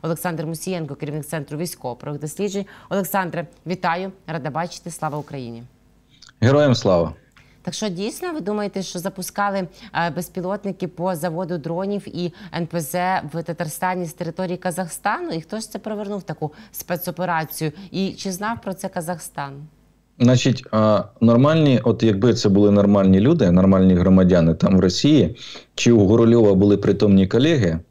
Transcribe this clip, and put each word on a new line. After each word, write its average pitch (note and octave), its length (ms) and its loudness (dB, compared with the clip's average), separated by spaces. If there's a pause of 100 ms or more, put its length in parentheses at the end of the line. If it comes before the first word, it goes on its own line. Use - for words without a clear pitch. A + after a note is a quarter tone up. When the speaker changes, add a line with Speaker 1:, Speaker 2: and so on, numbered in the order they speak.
Speaker 1:
Олександр E3 440 -6
Мусієнко, D#3+ 500 -8
керівник D3 300 -10
Центру D3+ 320 -10
військово-правових C#3+ 640 -10
досліджень. G3 440 -8 (240)
Олександре, F3+ 580 -4 (200)
вітаю, F3+ 440 -4 (160)
рада D#3 220 -6
бачити. E3 420 -8
Слава D#3 260 -8
Україні! B2+ 460 -12 (800)
Speaker 2:
Героям C3+ 340 4
слава! E2+ 380 0 (520)
Speaker 1:
Так E3+ 80 -8
що, G#3+ 160 -6
дійсно, A#3 440 -8
ви D4+ 80 -8
думаєте, G3+ 400 -6
що F3+ 180 -10
запускали, F#3+ 680 -6 (260)
е, E3+ 220 -2
безпілотники F#3+ 720 -8
по F3+ 280 -6
заводу E3+ 420 -6
дронів F#3+ 500 -6
і E3+ 260 -8 (240)
Н E3+ 100 -6
П E3+ 140 -6
З F3+ 400 -4 (120)
в E3 100 -8
Татарстані F3 600 -6
з D#3+ 80 -12
території F3 440 -8
Казахстану? F#3+ 720 -6
І G3+ 120 -6
хто G#3+ 180 -10
ж A3 120 -14
це G#3+ 80 -12
провернув G#3 440 -8
таку D3+ 280 -8 (200)
спецоперацію? E3+ 1000 -6 (200)
І F#3+ 260 -4
чи G3 140 -8
знав G#3 320 -6
про F#3+ 100 -8
це F#3 140 -10
Казахстан? D#3+ 640 -10 (680)
Speaker 2:
Значить, B2 520 2
а, G#2+ 320 2 (180)
нормальні, C3 640 4
от A#2 200 0
якби A2 300 4
це - 160 0
були G2+ 220 6
нормальні G2+ 480 6
люди, A#2+ 320 4
нормальні F#2+ 420 6
громадяни F2+ 600 6
там G2 240 2
в - 20 6
Росії, G2 560 4 (400)
чи - 160 4
у G#2+ 160 6
Гурульова A#2 460 6
були G2+ 240 4
притомні G2 500 4
колеги, A2+ 520 2 (120)